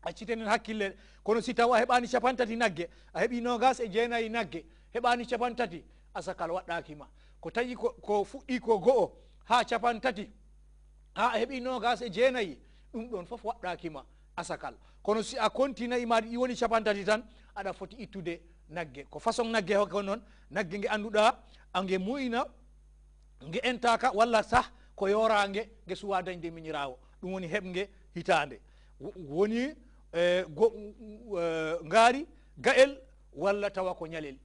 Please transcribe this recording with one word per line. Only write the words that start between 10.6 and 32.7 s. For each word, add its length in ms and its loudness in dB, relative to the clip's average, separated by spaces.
ha 160 2
a 80 0
heɓi 240 -2
nogas 400 0
e 80 -6
jeenayi, 480 2
ɗum 180 -8
ɗon 160 -8
fof 180 -12
waɗɗaki 460 -6
ma 140 -16
asakal. 380 -6
Kono 200 2
si 160 -6
a 120 2
kontina 480 0
ima 220 2
ɗi 160 -6
woni 200 0
capantati 480 2
tan, 180 2
aɗa 180 -6
foti 240 -12
ittude 440 -8
nagge. 420 -8
Ko 80 -12
façon 320 0
nagge 260 0
hokko 260 0
noon, 200 -4
nagge 280 -4
nge 100 -4
annduɗa, 500 2
a 80 0
nge 160 0
muyna, 460 -2
nge 220 -6
entaka, 500 2
walla 300 4
sah 220 4
ko 100 0
yorange, 640 2
nge 80 -6
suwa 280 -2
dañde 280 -8
miñirawo. 480 -6
Ɗum 100 -6
woni 140 -6
heɓge 420 -4
hitande. 460 0
Wo-, 160 -10
woni, 580 -2
e, 360 2
go-, 260 2
e, 460 -2
ngaari, 420 4
ga'el, 420 6